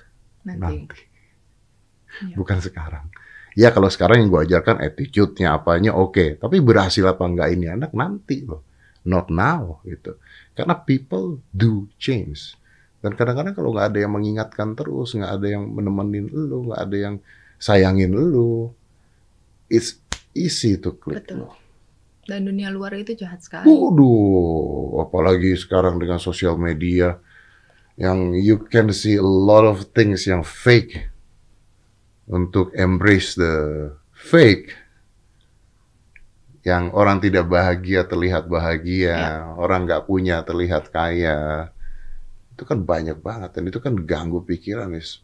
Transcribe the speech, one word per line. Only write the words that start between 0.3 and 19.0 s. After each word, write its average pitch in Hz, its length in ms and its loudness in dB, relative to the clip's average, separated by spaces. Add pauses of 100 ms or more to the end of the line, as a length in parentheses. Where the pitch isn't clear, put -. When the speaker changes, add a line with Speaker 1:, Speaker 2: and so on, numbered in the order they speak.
Speaker 1:
Nanti. 185 160 -12
Speaker 2:
nanti. 78 420 -8 (1200)
Speaker 1:
Iya. 185 120 -12
Speaker 2:
Bukan 95 260 -2
sekarang. 78 460 -10 (480)
Ya 113 160 8
kalau 98 180 4
sekarang 95 300 4
yang 110 100 4
gua 85 140 4
ajarkan 85 360 2
attitude-nya, 78 720 -2
apanya, 87 400 2
oke. 87 460 2
Tapi 143 200 -2
berhasil 107 460 4
apa 92 180 2
enggak 87 280 0
ini 87 180 -2
anak 120 240 -8
nanti 185 500 -6
loh. 82 220 -14 (400)
Not 90 240 0
now 98 560 -2
gitu. - 320 -16 (360)
Karena - 260 -4
people 156 680 -4
do 104 380 0 (100)
change. 90 600 -8 (420)
Dan 104 160 -6
kadang-kadang 123 400 -2
kalau 160 160 -4
nggak 104 180 0
ada 104 120 -2
yang 101 120 -2
mengingatkan 107 640 -4
terus, 131 400 -8
nggak 98 180 -6
ada 98 160 -4
yang 101 160 -4
menemenin 104 640 -4
lu, 135 380 -6
nggak 110 160 -6
ada 98 160 -6
yang 101 160 -6 (420)
sayangin 95 540 4
lu, 117 640 0 (920)